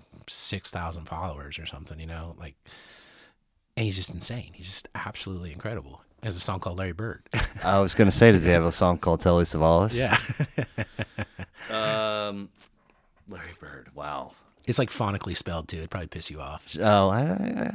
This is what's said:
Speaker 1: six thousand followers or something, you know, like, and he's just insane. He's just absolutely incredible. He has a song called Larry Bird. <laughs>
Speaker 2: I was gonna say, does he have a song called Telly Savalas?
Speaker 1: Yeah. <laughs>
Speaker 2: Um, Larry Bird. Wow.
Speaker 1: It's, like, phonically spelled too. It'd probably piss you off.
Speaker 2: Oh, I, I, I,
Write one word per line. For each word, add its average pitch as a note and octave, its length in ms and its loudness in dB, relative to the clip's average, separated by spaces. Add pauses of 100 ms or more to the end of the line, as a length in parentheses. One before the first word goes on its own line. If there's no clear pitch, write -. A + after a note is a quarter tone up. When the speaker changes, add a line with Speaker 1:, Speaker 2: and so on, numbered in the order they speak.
(280)
Speaker 1:
six - 420 -6
thousand E2+ 360 -8
followers D#2 520 -10
or D#2+ 80 -14
something, D#2 320 -14
you D#2+ 80 -12
know, D#2+ 320 -12
like, D2+ 160 -16 (1200)
and A2+ 100 -2
he's F#2+ 100 -2
just F#2+ 160 -4
insane. A2 400 -6
He's E2+ 140 -18
just - 280 -10
absolutely F2+ 580 -10
incredible. - 500 -10 (180)
He A#2 60 -8
has F#2+ 100 -6
a F#2 40 -2
song F#2+ 200 -2
called F2+ 160 -6
Larry F#2 160 -4
Bird. G#2 300 -10 (220)
<laughs> - 200 -6
Speaker 2:
I G2 160 6
was G2 140 2
gonna G2+ 160 8
say, A#2 200 10
does F2+ 140 8
he F2+ 60 6
have E2+ 140 6
a D2+ 80 2
song F2+ 260 4
called E2 240 2
Telly F2 220 6
Savalas? E2+ 520 4
Speaker 1:
Yeah. - 880 -2 (840)
<laughs> A2 40 -6
Speaker 2:
Um, G#2+ 720 -2 (800)
Larry E2+ 320 -14
Bird. D2 340 -18
Wow. C#2+ 380 -10 (340)
Speaker 1:
It's, - 120 2
like, A#2+ 120 0
phonically G2 440 -4
spelled E2 340 -6
too. F2+ 100 -8
It'd D#2+ 120 -10
probably E2+ 180 -8
piss - 220 -6
you C#2+ 100 -14
off. D2 380 -12
Speaker 2:
Oh, G2+ 300 6
I, G#2 120 2
I, - 20 2
I, - 520 -2